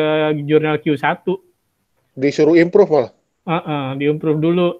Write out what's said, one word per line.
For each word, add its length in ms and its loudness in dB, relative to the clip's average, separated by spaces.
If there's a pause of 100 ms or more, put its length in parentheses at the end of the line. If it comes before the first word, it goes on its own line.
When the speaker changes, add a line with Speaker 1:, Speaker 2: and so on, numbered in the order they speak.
(460)
Speaker 1:
jurnal 320 2
Q 160 -2
satu. 480 -4 (720)
Speaker 2:
Disuruh 400 2
improve 400 4
malah? 180 0 (300)
Speaker 1:
Heeh, 440 -6 (120)
diimprove 400 -2
dulu. 420 0